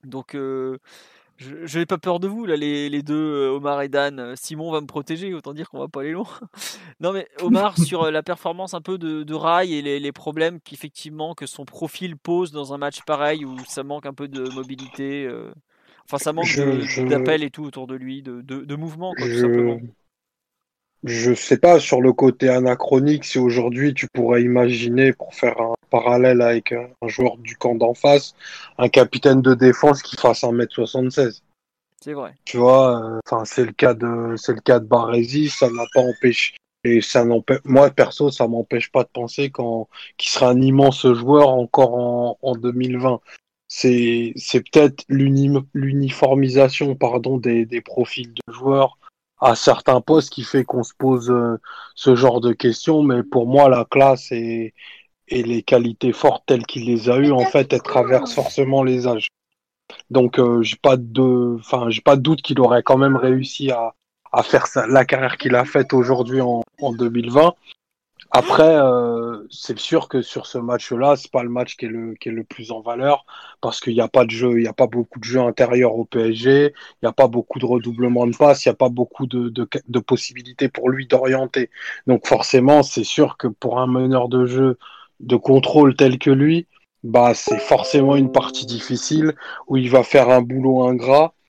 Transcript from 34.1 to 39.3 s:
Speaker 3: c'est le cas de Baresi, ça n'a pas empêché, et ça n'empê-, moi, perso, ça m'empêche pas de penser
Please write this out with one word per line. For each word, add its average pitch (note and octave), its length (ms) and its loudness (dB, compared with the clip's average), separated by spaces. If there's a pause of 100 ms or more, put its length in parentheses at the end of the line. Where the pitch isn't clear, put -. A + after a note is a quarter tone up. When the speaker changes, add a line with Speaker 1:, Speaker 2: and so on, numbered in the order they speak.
Speaker 3:
c'est A#2 180 -4
le A2 60 -10
cas B2 180 2
de A2+ 80 -6
Baresi, A#2+ 640 0
ça C3+ 200 0
n'a A#2+ 240 -6
pas C3+ 80 4
empêché, B2 540 -2 (300)
et A#2 160 4
ça A#2+ 240 0
n'empê-, A#2+ 400 -2
moi, C3+ 260 6
perso, C#3 400 0
ça A#2+ 180 -2
m'empêche A#2 420 -6
pas B2+ 140 0
de - 80 -10
penser C3 380 -8